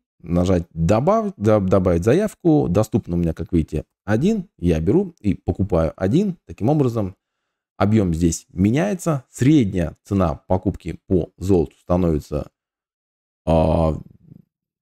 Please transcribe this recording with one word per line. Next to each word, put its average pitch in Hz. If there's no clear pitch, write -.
нажать 87
«Добавить», 147
доб-, 104
«Добавить 90
заявку». 151
Доступно 101
у -
меня, 85
как -
видите, 80
один, 170
я 85
беру 151
и 98
покупаю 87
один. 165
Таким 95
образом, 117
объем 101
здесь 82
меняется, 147
средняя 101
цена 90
покупки 90
по 92
золоту 90
становится, 82
а, 80